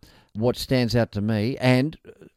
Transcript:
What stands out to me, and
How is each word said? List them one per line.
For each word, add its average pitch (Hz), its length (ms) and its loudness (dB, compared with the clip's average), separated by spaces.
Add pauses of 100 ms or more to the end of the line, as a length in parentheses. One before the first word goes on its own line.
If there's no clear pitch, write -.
(320)
What 113 240 0
stands 123 380 0
out 117 180 2
to 101 80 -4
me, 107 400 -2
and 127 340 2 (420)